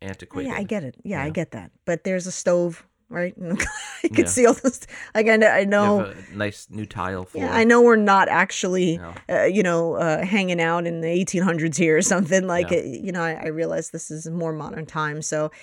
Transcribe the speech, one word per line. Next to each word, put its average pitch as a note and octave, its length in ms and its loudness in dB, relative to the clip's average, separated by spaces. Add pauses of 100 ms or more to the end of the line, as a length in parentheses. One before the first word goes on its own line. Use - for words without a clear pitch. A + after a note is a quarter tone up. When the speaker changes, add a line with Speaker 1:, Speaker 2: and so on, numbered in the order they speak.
Speaker 1:
antiquated. - 500 -12
Speaker 2:
Yeah, - 60 -6
I G#3 60 -6
get G3+ 220 -6
it. B2 180 -12
Yeah, F3+ 180 -8
I C#3 40 -6
Speaker 1:
Yeah. D3+ 60 -6
Speaker 2:
get D#3 200 -6
that. G#2 200 -16 (120)
But E3+ 220 -4
there's F#3 220 -4
a F#3 40 -10
stove, F3 540 -2 (240)
right? F3 280 -6
<laughs> F3+ 60 -14 (600)
I E4+ 60 2
can - 160 2
Speaker 1:
Yeah. - 0 -
Speaker 2:
see B3 200 2
all A3+ 80 8
those. - 280 -2 (340)
Like, G#3+ 120 2
I A3 100 6
know, G#3+ 100 6
I - 120 2
Speaker 1:
You G3+ 80 2
Speaker 2:
know. G#3 320 4
Speaker 1:
have - 180 -4 (140)
a F#2 60 -14
nice G#2 320 -6
new G#2+ 160 -8
tile F#2 400 -6
floor. - 200 -6
Speaker 2:
Yeah, C4 100 -2
I A#3 80 4
know A#3 180 8
we're A#3+ 140 8
not G3+ 340 6
actually, F3+ 680 0
Speaker 1:
No. E2+ 160 -12 (160)
Speaker 2:
uh, B2 160 2
you F#3+ 180 2
know, E3+ 320 0
uh, D#3+ 300 0
hanging F#3 360 0
out E3+ 240 0
in E3 160 -4
the D#3+ 60 -4
eighteen F3+ 360 0
hundreds E3 340 0
here D#3+ 200 4
or F3 60 4
something. F#3 440 2
Like, F3 240 0
Speaker 1:
Yeah. F3 80 2
Speaker 2:
it, - 240 -8
you F#3+ 80 -8
know, F3+ 120 -6
I, E3 100 -2
I - 140 -10
realize E3 440 -4
this - 200 -12
is D#3 160 -12
more E3 260 -4
modern D3+ 320 -10
time. D#3 380 -6
So D3+ 260 -2 (140)